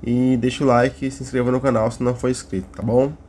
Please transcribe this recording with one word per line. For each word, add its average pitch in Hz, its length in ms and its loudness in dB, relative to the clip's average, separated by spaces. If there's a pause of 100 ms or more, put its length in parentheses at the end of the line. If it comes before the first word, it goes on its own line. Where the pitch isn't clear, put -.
e 127 340 2
deixa 127 260 -2
o 143 40 2
like 131 400 2
e 131 40 -4
se 131 120 -12
inscreva 123 280 -2
no 127 100 0
canal 117 300 0
se 117 120 -8
não 123 120 0
for 123 140 -4
inscrito, 98 400 -6
tá - 140 -14
bom? 127 300 2 (160)